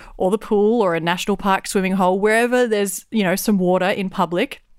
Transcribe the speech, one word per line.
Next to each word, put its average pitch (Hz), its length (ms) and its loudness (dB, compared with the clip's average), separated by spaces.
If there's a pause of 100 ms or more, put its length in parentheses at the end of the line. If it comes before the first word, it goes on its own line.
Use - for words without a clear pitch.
(160)
or 180 140 0
the 214 80 0
pool 214 420 2
or 180 140 2
a 165 60 -2
national 180 360 -2
park 190 300 -2
swimming 185 260 0
hole, 190 260 2
wherever 240 480 2
there's, 202 440 -2
you 220 120 0
know, 185 140 0
some 202 220 0
water 180 320 2
in 196 180 -4
public. 180 540 -4 (160)